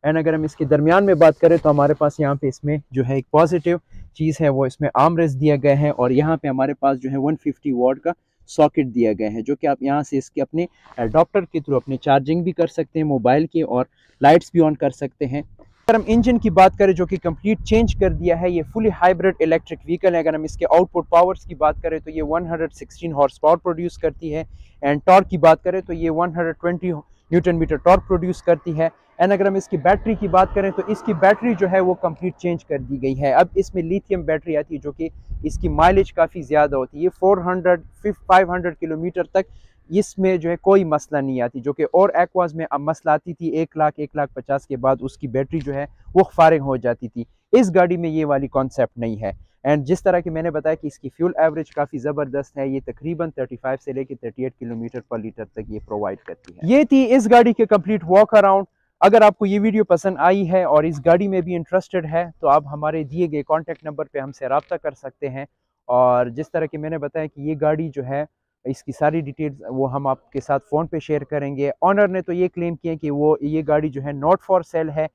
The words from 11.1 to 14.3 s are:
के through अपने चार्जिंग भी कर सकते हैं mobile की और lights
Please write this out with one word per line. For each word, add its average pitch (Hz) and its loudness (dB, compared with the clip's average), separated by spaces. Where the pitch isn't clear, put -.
के 170 -6
through 139 -2
अपने 135 -8
चार्जिंग 143 0
भी 180 -4
कर 165 -2
सकते - -6
हैं 156 -2
mobile 139 2
की 160 -4
और 127 -2
lights 160 4